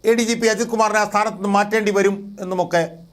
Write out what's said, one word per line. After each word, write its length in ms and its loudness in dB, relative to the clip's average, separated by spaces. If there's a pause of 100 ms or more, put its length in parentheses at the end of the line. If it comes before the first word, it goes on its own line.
(100)
എ 80 4
ഡി 100 2
ജി 120 0
പി 120 0
അജിത് 200 -2
കുമാറിനെ 320 2
ആ 60 0
സ്ഥാനത്ത് 300 0
നിന്ന് 160 -2
മാറ്റേണ്ടി 420 0
വരും 180 2 (260)
എന്നുമൊക്കെ 400 -2 (300)